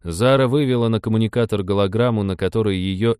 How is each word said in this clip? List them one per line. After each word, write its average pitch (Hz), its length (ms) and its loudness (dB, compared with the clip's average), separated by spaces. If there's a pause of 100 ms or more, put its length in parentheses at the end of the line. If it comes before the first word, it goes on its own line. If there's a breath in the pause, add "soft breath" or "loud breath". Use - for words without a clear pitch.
Зара 123 440 2
вывела 127 400 0
на 113 140 0
коммуникатор 110 640 0
голограмму, 101 580 0
на 95 160 -2
которой 98 400 0
её 95 420 -2